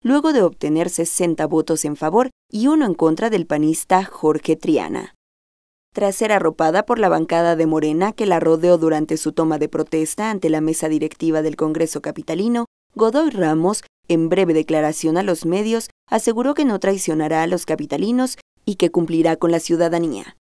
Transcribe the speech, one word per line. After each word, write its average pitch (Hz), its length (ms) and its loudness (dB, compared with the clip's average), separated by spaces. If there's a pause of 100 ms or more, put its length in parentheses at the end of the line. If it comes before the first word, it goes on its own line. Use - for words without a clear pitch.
luego 285 300 2
de 247 100 4
obtener 160 460 0
sesenta 170 580 -2
votos 160 380 0
en 147 120 -4
favor 214 340 0 (200)
y 220 180 0
uno 302 180 2
en 180 80 0
contra 160 340 0
del 190 180 -2
panista 156 580 0
Jorge 156 500 0
Triana. - 600 -4 (760)
Tras 196 220 0
ser 214 160 -2
arropada 175 560 2
por 233 120 0
la 202 100 2
bancada 165 480 2
de 160 100 2
Morena 156 460 0
que 220 140 -4
la 175 120 2
rodeó 160 400 4
durante 156 380 0
su 156 160 -4
toma 160 260 0
de 147 100 -2
protesta 160 600 -4
ante 185 180 -2
la 156 120 0
mesa 156 280 -2
directiva 156 540 -2
del 156 140 -2
Congreso 156 460 -2
Capitalino, 202 640 -4 (280)
Godoy 247 360 2
Ramos, 175 520 0 (260)
en 165 200 2
breve 185 260 2
declaración 156 640 0
a 185 60 2
los 180 240 -2
medios, 214 440 -2 (180)
aseguró 240 460 0
que 302 100 0
no 214 140 0
traicionará 160 640 0
a 165 40 0
los 175 180 -2
capitalinos 190 760 -2 (260)
y 202 120 -4
que 170 140 2
cumplirá 165 460 0
con 170 140 0
la 165 100 2
ciudadanía. 165 840 -2